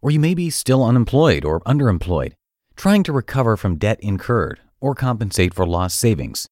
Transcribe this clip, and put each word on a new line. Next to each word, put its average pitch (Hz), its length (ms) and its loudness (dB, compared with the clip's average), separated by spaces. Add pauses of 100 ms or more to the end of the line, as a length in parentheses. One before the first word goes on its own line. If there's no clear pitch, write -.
or 143 120 -2
you 151 80 2
may 165 120 2
be 175 160 -2
still 131 360 0
unemployed 120 600 2
or 80 180 -2
underemployed, 90 720 0 (440)
trying 202 260 2
to 165 100 -4
recover 120 440 0
from 92 180 -2
debt 101 240 -2
incurred 98 600 -4 (200)
or 135 140 -2
compensate 107 580 0
for 92 140 -2
lost 87 320 -4
savings. 78 540 -2